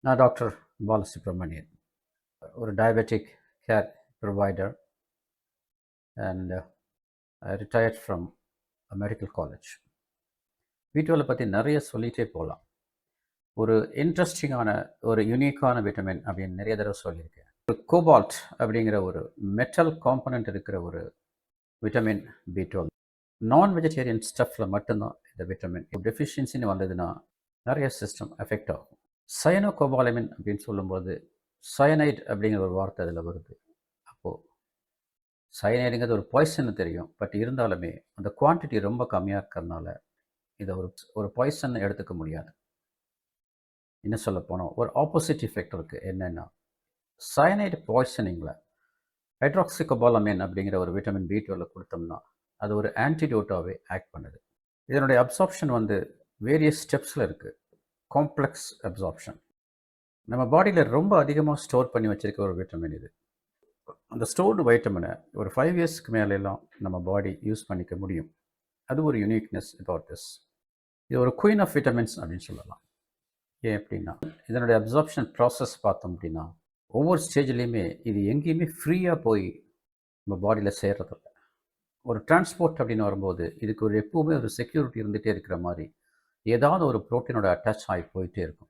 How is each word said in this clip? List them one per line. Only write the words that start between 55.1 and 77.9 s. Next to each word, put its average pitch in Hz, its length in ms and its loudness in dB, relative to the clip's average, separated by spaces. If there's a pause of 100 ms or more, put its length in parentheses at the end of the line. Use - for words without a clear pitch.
அப்சார்ப்ஷன் 165 480 0
வந்து 107 560 -2 (140)
வேரியஸ் 151 480 2
ஸ்டெப்ஸ்ல - 340 -2
இருக்கு. - 440 -8 (480)
காம்ப்ளெக்ஸ் - 680 -2
அப்சார்ப்ஷன். 92 600 -8 (840)
நம்ம 123 200 -2
பாடியில 170 400 6
ரொம்ப 165 340 4
அதிகமா 147 360 4
ஸ்டோர் 127 360 0
பண்ணி 110 180 0
வச்சிருக்க 101 320 -4
ஒரு 95 160 0
விட்டமின் 85 380 -6
இது. 113 200 -16 (920)
அந்த 117 180 -6
ஸ்டோர்டு 185 460 2
வைட்டமினை 98 600 2
ஒரு 104 240 -6
ஃபைவ் 170 220 2
இயர்ஸ்க்கு 160 300 -2
மேல 107 260 2
எல்லாம் 98 340 -4 (100)
நம்ம 92 240 -4
பாடி 98 400 -2
யூஸ் 107 240 -4
பண்ணிக்க 87 300 -6
முடியும். 92 380 -6 (500)
அது 143 200 -2
ஒரு 135 140 4
uniqueness 104 440 0 (160)
about 87 320 -4
this. - 380 -16 (580)
இது 127 140 0
ஒரு 123 220 4
queen 208 180 6
of 190 120 2
vitamins 123 440 2
அப்படின்னு 82 200 -8
சொல்லலாம். - 460 -14 (800)
ஏன் 110 180 -2
அப்படின்னா, 101 400 -8 (280)
இதனுடைய 117 340 4
அப்சார்ப்ஷன் 127 520 0
ப்ராசஸ் - 480 0
பார்த்தோம் 90 400 -2
அப்படின்னா, 80 360 -8 (300)
ஒவ்வொரு 156 340 2
ஸ்டேஜ்லயுமே 120 800 0